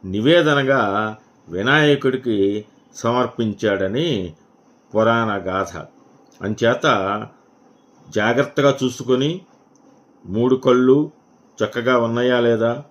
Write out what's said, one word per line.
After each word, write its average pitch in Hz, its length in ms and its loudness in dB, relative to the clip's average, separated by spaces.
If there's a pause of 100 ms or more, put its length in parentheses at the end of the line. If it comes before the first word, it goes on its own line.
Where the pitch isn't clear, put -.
నివేదనగా 135 760 2 (720)
వినాయకుడికి 127 1120 0 (360)
సమర్పించాడని 113 1080 -2 (840)
పురాణ 113 380 2 (180)
గాథ. 92 260 -4 (720)
అంచేత 117 400 0 (1300)
జాగ్రత్తగా 131 540 0 (120)
చూసుకొని, 127 580 -2 (840)
మూడు 117 300 0 (100)
కళ్ళు 127 320 4 (600)
చక్కగా 117 360 -2 (120)
ఉన్నాయా 123 400 0
లేదా 117 240 2 (200)